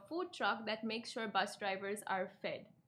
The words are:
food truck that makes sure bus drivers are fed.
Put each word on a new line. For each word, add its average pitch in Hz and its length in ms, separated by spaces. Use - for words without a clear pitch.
food 359 240
truck 220 320
that 220 180
makes 226 280
sure 226 160
bus 202 300
drivers 196 500
are 185 240
fed. - 240